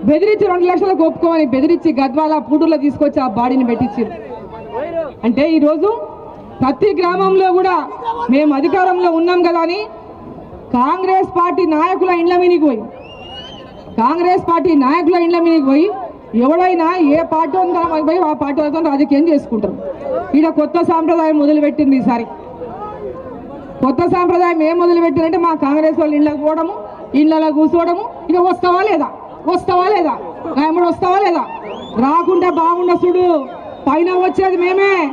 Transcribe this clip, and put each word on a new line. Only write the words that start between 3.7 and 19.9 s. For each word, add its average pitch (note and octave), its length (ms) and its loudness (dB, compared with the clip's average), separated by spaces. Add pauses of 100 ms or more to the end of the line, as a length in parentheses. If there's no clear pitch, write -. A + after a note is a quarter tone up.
పెట్టించారు. A3+ 420 -2 (1120)
అంటే B3 180 0 (120)
ఈరోజు D4+ 340 2 (720)
ప్రతి D4 360 2
గ్రామంలో F#4 500 2 (100)
కూడా F#4 180 2 (560)
మేము D4 260 4
అధికారంలో F4+ 600 2
ఉన్నాం F4+ 280 2
కదా E4+ 200 0
అని F4+ 140 -4 (960)
కాంగ్రెస్ F#4 640 0
పార్టీ F4 260 0 (120)
నాయకుల F#4 340 0 (100)
ఇండ్ల F4+ 220 2
మీదకి F4 260 4
పోయి, A3 140 -2 (1160)
కాంగ్రెస్ F4 500 2
పార్టీ E4 220 2 (120)
నాయకుల D#4+ 320 2 (100)
ఇండ్ల E4+ 200 2
మీదకి D#4+ 240 2
పోయి D#4 180 4 (560)
ఎవడైనా E4+ 420 2 (300)
ఏ - 20 4 (160)
పార్టీ D#4+ 300 0
ఉందో F4 180 0 (240)
పోయి E4+ 220 2
ఆ D4+ 40 0 (100)
పార్టీ C#4 200 -2
వాళ్ళతో D4+ 180 -2 (100)
రాజకీయం C#4+ 420 2
చేసుకుంటారు. G#3 440 -2 (640)